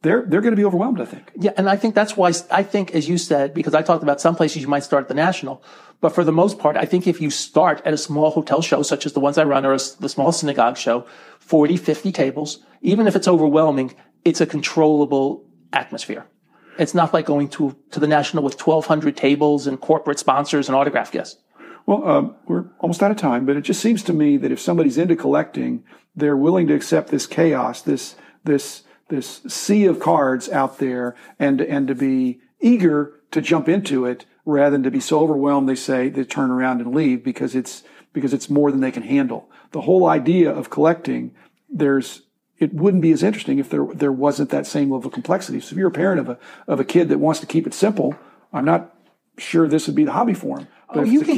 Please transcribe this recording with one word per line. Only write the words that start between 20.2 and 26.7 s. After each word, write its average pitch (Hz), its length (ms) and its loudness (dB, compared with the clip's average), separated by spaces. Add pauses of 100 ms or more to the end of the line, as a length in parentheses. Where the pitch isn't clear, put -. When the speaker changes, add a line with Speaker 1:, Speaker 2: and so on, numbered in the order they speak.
Speaker 2:
and 131 60 0
autograph 139 380 0
guests. - 280 -8 (460)
Speaker 1:
Well, 196 220 0
um, 147 260 2 (140)
we're 175 160 -2 (160)
almost 170 200 -4
out 202 120 2
of 208 40 -2
time, 131 300 -2
but 139 100 2
it 143 60 -4
just 180 180 -2
seems 220 240 0
to 175 80 -2
me 147 260 2
that 127 120 -2
if 131 80 -4
somebody's 160 400 0
into 170 160 2
collecting, 139 680 -2 (320)
they're 147 200 0
willing 165 300 2
to 147 80 2